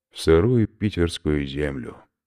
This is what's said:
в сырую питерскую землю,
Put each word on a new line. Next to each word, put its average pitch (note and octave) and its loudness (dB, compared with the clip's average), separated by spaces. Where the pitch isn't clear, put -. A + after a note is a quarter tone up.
в - -20
сырую G#2+ 4
питерскую E2 -2
землю, C#2 -6